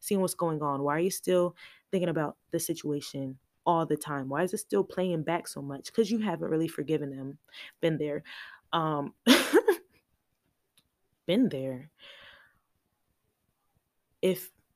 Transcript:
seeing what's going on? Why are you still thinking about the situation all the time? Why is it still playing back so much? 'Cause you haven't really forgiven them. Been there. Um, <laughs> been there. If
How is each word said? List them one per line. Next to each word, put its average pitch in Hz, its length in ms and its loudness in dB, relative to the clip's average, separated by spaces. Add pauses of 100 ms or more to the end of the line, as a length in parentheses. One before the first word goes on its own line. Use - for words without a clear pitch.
seeing 196 200 0
what's 180 140 0
going 160 280 -2
on? 143 200 0
Why 143 140 2
are 165 40 0
you 185 100 2
still 180 460 2 (340)
thinking 175 200 0
about 151 260 -2 (140)
the 165 100 0
situation 139 800 -4 (260)
all 165 220 4
the 151 100 2
time? 143 320 -6
Why 143 140 0
is 185 120 0
it 208 40 -4
still 196 260 0
playing 180 400 -2
back 165 240 -2
so 143 140 -10
much? 139 300 -10
'Cause 214 180 2
you 233 80 2
haven't 170 320 -2
really 160 180 2
forgiven 147 420 -2
them. 135 280 -10 (420)
Been 160 180 2
there. 151 260 -4 (480)
Um, 156 420 0 (120)
<laughs> - 560 6 (1400)
been 214 220 4
there. 135 420 -6 (2250)
If - 320 0 (240)